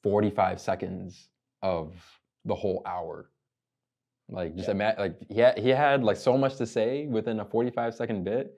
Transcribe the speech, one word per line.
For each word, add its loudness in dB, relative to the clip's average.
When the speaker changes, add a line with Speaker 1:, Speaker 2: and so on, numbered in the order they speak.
Speaker 1:
forty-five 2
seconds -6
of -2
the -4
whole -2
hour. -8
Like, -6
just -4
Speaker 2:
Yeah. 2
Speaker 1:
ima-, 2
like, -2
he -2
had, 8
he 2
had, 4
like, 4
so 2
much 0
to -2
say -2
within -2
a -6
forty-five -2
second -4
bit -2